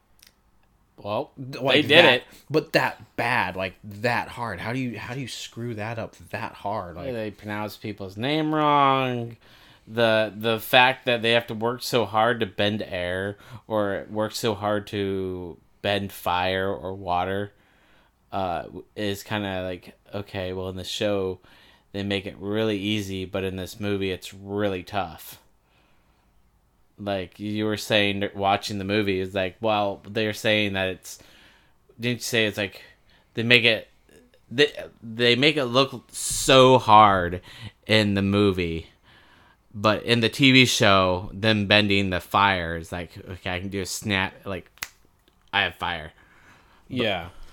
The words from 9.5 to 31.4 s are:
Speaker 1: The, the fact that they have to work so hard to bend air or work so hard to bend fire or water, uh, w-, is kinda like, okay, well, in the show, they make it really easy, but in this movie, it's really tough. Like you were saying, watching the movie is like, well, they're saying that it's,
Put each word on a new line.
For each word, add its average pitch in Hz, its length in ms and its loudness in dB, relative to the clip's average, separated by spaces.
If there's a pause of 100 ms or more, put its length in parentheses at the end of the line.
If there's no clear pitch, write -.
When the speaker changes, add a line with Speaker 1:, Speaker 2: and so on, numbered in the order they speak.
Speaker 1:
The, 110 480 2
the 110 240 -2
fact 127 460 4
that 120 180 0
they 113 100 2
have 117 160 2
to 117 60 -8
work 117 280 -4
so 117 240 0
hard 110 340 2
to 113 60 0
bend 104 360 -2
air 92 540 -4 (320)
or 101 420 -2
work 107 240 -4
so 113 200 -2
hard 104 340 -2
to 95 720 -6 (240)
bend 101 280 -2
fire 92 580 -2
or 95 260 -6
water, 95 580 -4 (800)
uh, 87 300 -4
w-, - 220 -14 (120)
is 101 260 -6
kinda 98 400 -6
like, 90 320 -10 (180)
okay, 98 400 -8
well, 92 180 -6
in 92 60 -12
the 92 60 -10
show, 95 560 -4 (540)
they 98 100 -8
make 98 240 -4
it 92 120 -10
really 104 400 -4
easy, 98 480 -4
but 95 180 -6
in 95 120 -6
this 90 220 -10
movie, 98 320 -2
it's 90 240 -10
really 98 480 -4
tough. 87 580 -8 (1600)
Like 98 400 -6
you 107 280 -4
were 107 100 0
saying, 101 580 0
watching 101 440 0
the 95 60 -6
movie 98 360 0
is 95 140 -6
like, 92 260 -2
well, 104 480 0
they're 107 240 -2
saying 107 400 0
that 95 160 -2
it's, - 320 -12 (800)